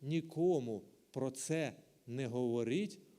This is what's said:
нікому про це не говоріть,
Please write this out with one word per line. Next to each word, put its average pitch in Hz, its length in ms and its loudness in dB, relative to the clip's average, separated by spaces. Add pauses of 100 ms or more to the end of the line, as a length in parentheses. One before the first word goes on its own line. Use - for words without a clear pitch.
нікому 156 800 2 (280)
про 131 200 -2
це 151 460 -2 (300)
не 127 200 -4
говоріть, 120 720 0 (200)